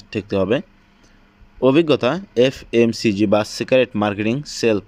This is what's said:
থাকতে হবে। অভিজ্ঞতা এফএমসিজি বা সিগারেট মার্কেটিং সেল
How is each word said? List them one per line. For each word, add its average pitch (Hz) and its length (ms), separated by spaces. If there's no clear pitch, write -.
থাকতে 101 280
হবে। 101 160
অভিজ্ঞতা 131 540
এফএমসিজি 117 880
বা 104 80
সিগারেট 127 360
মার্কেটিং 104 340
সেল 113 200